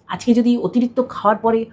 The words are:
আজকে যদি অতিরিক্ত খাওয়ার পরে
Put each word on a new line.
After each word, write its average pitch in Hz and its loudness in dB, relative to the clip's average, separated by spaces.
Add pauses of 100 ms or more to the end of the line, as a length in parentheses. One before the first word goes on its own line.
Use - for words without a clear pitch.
আজকে 208 0
যদি 240 2
অতিরিক্ত 240 -2
খাওয়ার 208 0
পরে 226 0